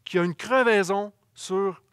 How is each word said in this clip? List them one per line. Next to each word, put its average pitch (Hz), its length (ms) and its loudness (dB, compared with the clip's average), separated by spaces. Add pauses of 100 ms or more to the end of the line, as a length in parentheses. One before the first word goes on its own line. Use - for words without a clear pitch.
qu'il 185 140 0
y - 20 4
a 175 40 2
une 175 100 -2
crevaison 208 760 2 (220)
sur 190 480 -4 (120)